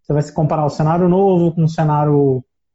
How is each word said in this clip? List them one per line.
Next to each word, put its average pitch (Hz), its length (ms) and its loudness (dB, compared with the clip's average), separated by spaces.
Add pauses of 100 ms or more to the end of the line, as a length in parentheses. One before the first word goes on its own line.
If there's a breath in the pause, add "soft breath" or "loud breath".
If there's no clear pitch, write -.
Você - 120 -6
vai 147 80 0
se - 120 -8
comparar 156 320 -2
o 143 40 -2
cenário 165 400 0
novo 180 440 2
com 165 100 0
o 160 60 2
cenário, 147 760 0 (320)